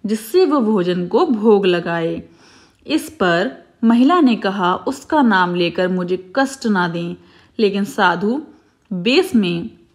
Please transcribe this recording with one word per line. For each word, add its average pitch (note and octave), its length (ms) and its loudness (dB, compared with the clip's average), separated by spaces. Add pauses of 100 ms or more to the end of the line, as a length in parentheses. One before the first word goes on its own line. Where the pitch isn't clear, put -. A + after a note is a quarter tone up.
जिससे A3+ 380 0
वो C#4+ 160 0
भोजन F3+ 460 0
को C#4 200 0
भोग G#3 400 2
लगाए।" E3+ 560 -2 (640)
इस - 240 -4
पर F3+ 540 -2 (200)
महिला B3+ 360 4
ने B3 160 4
कहा, F#3+ 380 -2
"उसका C#4 480 -2
नाम F#3 320 2
लेकर F3 340 -2
मुझे F3+ 480 -4
कष्ट C4+ 300 -4
ना F3+ 220 0
दें।" E3+ 280 -8 (420)
लेकिन G3+ 260 0
साधु G3+ 580 -2 (500)
वेश B3+ 420 0
में F3 360 -2 (240)